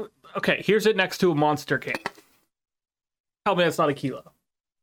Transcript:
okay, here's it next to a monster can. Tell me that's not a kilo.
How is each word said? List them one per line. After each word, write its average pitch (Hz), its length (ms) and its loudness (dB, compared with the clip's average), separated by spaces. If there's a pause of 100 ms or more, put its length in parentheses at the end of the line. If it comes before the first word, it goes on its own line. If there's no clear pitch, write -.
(360)
okay, 185 300 -2
here's 196 200 2
it 214 120 2
next 185 220 -2
to 180 120 4
a 151 40 0
monster 147 420 0
can. 123 160 -8 (1500)
Tell 202 100 0
me 175 80 2
that's 156 140 0
not 165 120 2
a 139 40 0
kilo. 127 400 -8 (500)